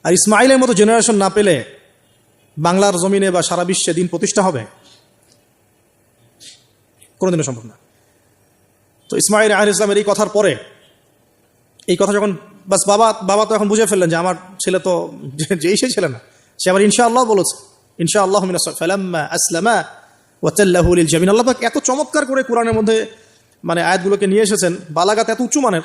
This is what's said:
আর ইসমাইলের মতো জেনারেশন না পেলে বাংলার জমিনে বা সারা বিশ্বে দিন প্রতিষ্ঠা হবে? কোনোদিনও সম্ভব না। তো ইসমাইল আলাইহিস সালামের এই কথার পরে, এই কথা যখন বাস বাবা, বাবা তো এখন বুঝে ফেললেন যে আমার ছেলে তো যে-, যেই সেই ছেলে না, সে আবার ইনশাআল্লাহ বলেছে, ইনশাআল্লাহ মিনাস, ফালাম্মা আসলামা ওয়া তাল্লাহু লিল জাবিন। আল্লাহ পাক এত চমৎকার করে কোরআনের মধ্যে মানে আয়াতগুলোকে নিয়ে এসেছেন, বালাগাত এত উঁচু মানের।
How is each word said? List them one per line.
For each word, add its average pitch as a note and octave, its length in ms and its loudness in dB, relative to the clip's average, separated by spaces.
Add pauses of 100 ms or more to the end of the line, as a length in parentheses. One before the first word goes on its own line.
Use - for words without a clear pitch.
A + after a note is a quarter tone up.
আর D#3+ 80 2
ইসমাইলের G#3+ 460 4
মতো B3 160 2
জেনারেশন G#3+ 420 4
না G3 140 2
পেলে F#3+ 340 0 (920)
বাংলার F#3 360 2
জমিনে F#3+ 360 0
বা F3 120 0
সারা F3 220 -2
বিশ্বে F3 300 -2
দিন F3+ 140 -2
প্রতিষ্ঠা F3+ 340 -2
হবে? D3 220 -2 (2500)
কোনোদিনও F3 240 0
সম্ভব A#2+ 220 -8
না। G#2+ 100 -20 (1300)
তো - 80 -6
ইসমাইল G#3+ 360 2
আলাইহিস G3+ 240 2
সালামের G3+ 200 0
এই G3+ 100 0
কথার G3+ 220 0
পরে, G3 280 0 (1300)
এই F3+ 100 0
কথা G3 160 0
যখন G3+ 240 0 (320)
বাস F#3+ 200 0
বাবা, G#3+ 340 4
বাবা G3+ 240 0
তো A3 80 -2
এখন G#3 140 0
বুঝে G#3+ 180 2
ফেললেন F3+ 240 0
যে E3 60 0
আমার F3 180 -2 (300)
ছেলে F#3 140 0
তো E3+ 340 -2 (220)
যে-, D#3+ 220 -4
যেই E3+ 200 0
সেই B3+ 140 -2
ছেলে - 180 -2
না, A#2 120 -10 (380)
সে F#3 120 0
আবার G3 120 2
ইনশাআল্লাহ A#3 420 2
বলেছে, G#3 300 0 (440)
ইনশাআল্লাহ F#3+ 460 0
মিনাস, F3+ 240 -4 (100)
ফালাম্মা F3+ 420 -4 (100)
আসলামা F3 540 -2 (580)
ওয়া D#3 80 0
তাল্লাহু F3+ 440 2
লিল F3 120 4
জাবিন। E3 220 2
আল্লাহ A3+ 180 2
পাক B3+ 160 0
এত A#3+ 160 -2
চমৎকার C#4+ 480 -2
করে C4 160 -2
কোরআনের A#3 320 0
মধ্যে A3 320 0 (580)
মানে E3+ 180 -2
আয়াতগুলোকে F#3+ 440 0
নিয়ে G3+ 160 2
এসেছেন, F#3 340 0 (140)
বালাগাত G#3 400 0
এত A3+ 100 -4
উঁচু B3+ 200 0
মানের। G3 240 0